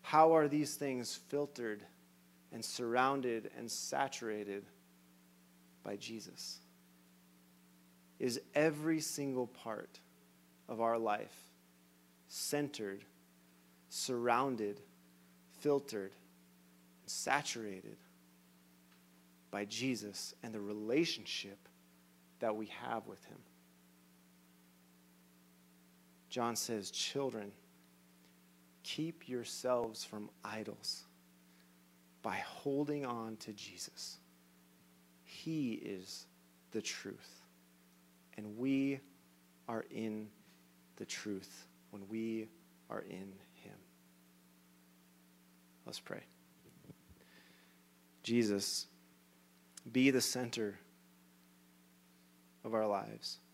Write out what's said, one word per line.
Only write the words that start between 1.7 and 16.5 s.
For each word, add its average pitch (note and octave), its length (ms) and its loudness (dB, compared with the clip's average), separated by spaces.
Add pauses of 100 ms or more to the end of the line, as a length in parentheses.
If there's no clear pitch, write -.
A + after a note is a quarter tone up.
and A2+ 100 -8
surrounded B2 920 2
and A#2 120 -8
saturated G#2+ 920 -2 (1200)
by G2+ 140 -6
Jesus? - 600 -10 (1600)
Is B2 200 0 (160)
every D#3 460 4
single C3 460 -2
part - 520 -8 (680)
of A2+ 100 -6
our A2+ 180 4
life G#2+ 380 0 (920)
centered, A2+ 760 -2 (840)
surrounded, A#2+ 920 2 (800)
filtered, C3+ 520 2 (920)